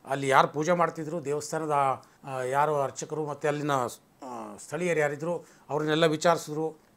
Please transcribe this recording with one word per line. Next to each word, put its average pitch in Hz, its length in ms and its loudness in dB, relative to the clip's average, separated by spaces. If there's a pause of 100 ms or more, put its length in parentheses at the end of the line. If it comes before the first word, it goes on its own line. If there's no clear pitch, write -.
ಅಲ್ಲಿ 139 220 -2
ಯಾರು 147 200 6
ಪೂಜೆ 156 260 0
ಮಾಡ್ತಿದ್ರು, 160 520 -2
ದೇವಸ್ಥಾನದ, 151 460 -4 (520)
ಆ, 131 180 -6
ಯಾರು 143 400 2
ಅರ್ಚಕರು 151 440 -4
ಮತ್ತು 143 220 -4
ಅಲ್ಲಿನ, 147 240 0
ಆ, 127 160 2 (680)
ಸ್ಥಳೀಯರು 165 420 -2
ಯಾರಿದ್ರು 151 460 -2 (240)
ಅವ್ರನ್ನೆಲ್ಲ 156 360 2
ವಿಚಾರಿಸಿದ್ರು. 156 720 2 (180)